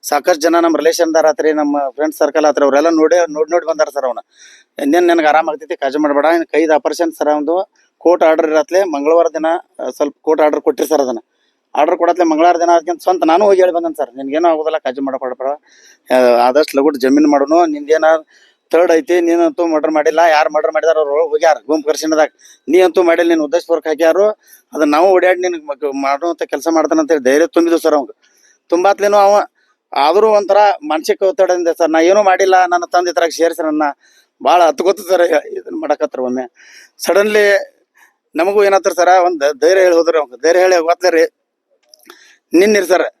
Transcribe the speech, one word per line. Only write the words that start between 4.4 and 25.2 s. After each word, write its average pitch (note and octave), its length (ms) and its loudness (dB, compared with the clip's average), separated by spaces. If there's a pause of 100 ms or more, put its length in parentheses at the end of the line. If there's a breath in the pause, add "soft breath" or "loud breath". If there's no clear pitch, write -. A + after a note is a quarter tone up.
ಇನ್ನೇನ್ D#3+ 240 2
ನಿನಗೆ E3+ 200 2
ಆರಾಮ D#3 240 2
ಆಗ್ತೈತಿ, D3+ 260 -10
ಕಾಳಜಿ C#3 220 -4
ಮಾಡ್ಬೇಡ, C#3+ 260 0
ಇನ್ - 200 2
ಕೈದ್ D#3 260 0
ಆಪರೇಷನ್ E3+ 420 -2
ಸರ್ D3 160 -4
ಅವಂದು D3+ 440 -4 (260)
ಕೋರ್ಟ್ F3 260 2
ಆರ್ಡರ್ D#3+ 260 2
ಇರತ್ಲೆ D#3+ 340 0
ಮಂಗಳವಾರ D#3+ 420 0
ದಿನ, D#3 200 -6 (340)
ಆ, B2+ 100 -8
ಸ್ವಲ್ಪ D3 300 -6
ಕೋರ್ಟ್ D#3 220 -2
ಆರ್ಡರ್ D3 180 0
ಕೊಟ್ಟಿರಿ D3 280 -4
ಸರ್. D3 120 0
ಅದನ್ನ C3 180 -2 (580)
ಆರ್ಡರ್ E3 200 2
ಕೊಡತ್ಲೆ E3+ 280 0
ಮಂಗಳವಾರ E3 320 2
ದಿನ E3+ 140 0
ಅದಕ್ಕಿಂತ E3+ 320 0
ಸ್ವಂತ F#4 240 -2
ನಾನು E3+ 180 2
ಹೋಗಿ G3 160 4
ಹೇಳಿ F3+ 120 2
ಬಂದನ್ E3+ 220 -4
ಸರ್, B2+ 220 -8
"ನಿನ್ಗೇನೋ C#3 320 -2
ಆಗೋದಿಲ್ಲ, D#3 300 -2
ಕಾಳಜಿ C3 220 -8
ಮಾಡಬೇಡ, C3 460 -8 (680 soft breath)
ಆ, B2 360 4
ಆದಷ್ಟು C3+ 300 0
ಲಘು C#3+ 200 0
ಜಮೀನ್ C3+ 280 2
ಮಾಡೋನು, D3 400 2
ನಿಂದೇನ D3+ 380 -2 (680 soft breath)
ಥರ್ಡ್ E3+ 220 2
ಐತಿ, E3+ 280 0
ನೀನಂತೂ E3+ 460 0
ಮರ್ಡರ್ D#3 240 -2
ಮಾಡಿಲ್ಲ, D#3 300 0 (100)
ಯಾರು D#3 220 0
ಮರ್ಡರ್ D#3 220 -4
ಮಾಡಿದಾರ D#3 220 0
ಅವ್ರು D3 160 -2
ಒಳಗ್ D#3 160 -2
ಹೋಗ್ಯಾರ D3+ 280 0 (100)
ಗುಂಪು D3+ 220 -4
ಘರ್ಷಣೆದಾಗ, D#3 400 -2 (400 soft breath)
ನೀ E3 120 4
ಅಂತೂ F3+ 220 0
ಮಾಡಿಲ್ಲ, E3+ 280 0
ನೀನ್ E3 100 0
ಉದ್ದೇಶಪೂರ್ವಕ D#3+ 460 -4
ಹಾಕ್ಯಾರು, E3 420 0 (440 soft breath)
ಅದನ್ನ D3 180 -2
ನಾವು E3 200 2
ಓಡಾಡಿ F3+ 300 2